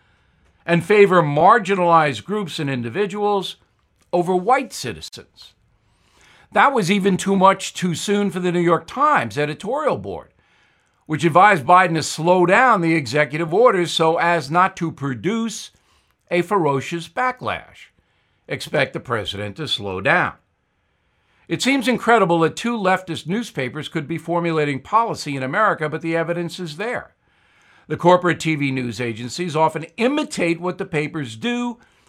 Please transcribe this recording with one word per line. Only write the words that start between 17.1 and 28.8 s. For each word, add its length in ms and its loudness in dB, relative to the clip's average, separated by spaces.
Expect 460 -4
the 60 -6
president 580 -6
to 100 -8
slow 340 -6
down. 320 0
It 140 -4
seems 260 0
incredible 520 4
that 160 2
two 200 -4
leftist 520 -2
newspapers 600 -6
could 200 -6
be 100 -6
formulating 640 -2
policy 540 -2
in 80 -6
America, 460 0
but 120 -8
the 140 -2
evidence 440 -4
is 180 -10
there. 360 -8
The 100 -6
corporate 420 4
T 160 -2
V 160 -2
news 280 -4